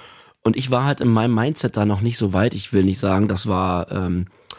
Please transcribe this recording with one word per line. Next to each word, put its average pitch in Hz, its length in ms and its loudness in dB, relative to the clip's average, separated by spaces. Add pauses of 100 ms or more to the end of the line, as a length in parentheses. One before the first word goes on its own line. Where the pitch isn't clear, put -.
(420)
Und 113 160 0
ich 127 140 -4
war 127 140 2
halt 143 160 -2
in 123 80 2
meinem 113 260 2
Mindset 127 420 -2
da 104 80 2
noch 101 160 0
nicht 117 160 -2
so 95 160 0
weit. 104 220 2
Ich - 180 -10
will 95 120 4
nicht 95 120 2
sagen, 98 300 0
das 98 200 -2
war, 92 440 -2
ähm, 90 340 -2 (320)